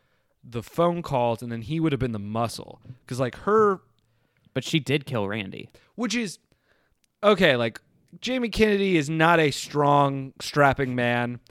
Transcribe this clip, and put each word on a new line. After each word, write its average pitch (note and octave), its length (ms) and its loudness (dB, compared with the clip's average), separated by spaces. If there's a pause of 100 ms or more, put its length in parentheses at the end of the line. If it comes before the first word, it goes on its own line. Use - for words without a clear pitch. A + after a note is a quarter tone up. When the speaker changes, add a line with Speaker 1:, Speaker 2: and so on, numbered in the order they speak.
(420)
Speaker 1:
the A#2+ 200 -10
phone F3 400 -2
calls A#2+ 400 -2
and B2 80 -12
then A#2 120 -8
he D#3 180 -6
would D#3+ 120 0
have B2+ 80 -2
been B2 120 -2
the G#2+ 60 -6
muscle. G#2+ 640 -8 (260)
'Cause, B2 140 -10
like, B2 200 -4
her G#3 400 2 (760)
Speaker 2:
But C3+ 100 -2
she - 160 0
did C#3 260 -2
kill A2+ 200 -4
Randy. G2 420 -10 (280)
Speaker 1:
Which G#3+ 180 -4
is, A3+ 240 -6 (840)
okay, F#3 340 6
like, A#2 240 -2 (400)
Jamie A#3+ 300 -2
Kennedy G3 460 2
is D3+ 140 0
not D#3+ 300 4
a D3+ 100 4
strong, C#3 920 0
strapping C3+ 540 2
man, A#2+ 460 -2 (100)